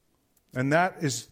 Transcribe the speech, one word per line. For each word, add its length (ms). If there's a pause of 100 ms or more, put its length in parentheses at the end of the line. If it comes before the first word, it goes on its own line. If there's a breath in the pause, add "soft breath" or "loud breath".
(540)
And 180
that 300
is, 300